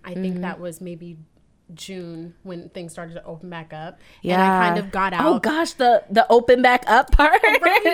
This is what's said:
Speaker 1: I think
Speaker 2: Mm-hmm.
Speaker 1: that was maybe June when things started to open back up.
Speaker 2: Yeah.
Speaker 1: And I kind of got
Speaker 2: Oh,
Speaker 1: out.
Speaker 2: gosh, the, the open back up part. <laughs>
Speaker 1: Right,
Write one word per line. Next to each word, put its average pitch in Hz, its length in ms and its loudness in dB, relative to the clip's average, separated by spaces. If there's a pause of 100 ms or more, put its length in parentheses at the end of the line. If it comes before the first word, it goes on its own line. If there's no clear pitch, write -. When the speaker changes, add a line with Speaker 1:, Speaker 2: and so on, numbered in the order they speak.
Speaker 1:
I 180 100 -16
think 185 220 -6
Speaker 2:
Mm-hmm. 180 60 -8
Speaker 1:
that 175 180 -10
was 170 220 -14
maybe 170 360 -16 (560)
June 170 600 -16 (100)
when 170 260 -16
things 170 220 -16
started 165 240 -16
to - 100 -18
open 165 240 -16
back 165 240 -16
up. 156 260 -16 (220)
Speaker 2:
Yeah. 175 140 -2
Speaker 1:
And 185 80 2
I 185 240 2
kind 175 120 -2
of 196 120 -8
got 190 220 -4
Speaker 2:
Oh, 277 220 2
Speaker 1:
out. 208 80 -4
Speaker 2:
gosh, 311 300 -2
the, 240 360 2
the 220 200 2
open 240 320 4
back 247 260 4
up 247 240 2
part. 320 300 6
<laughs> 440 200 2
Speaker 1:
Right, 370 200 2 (120)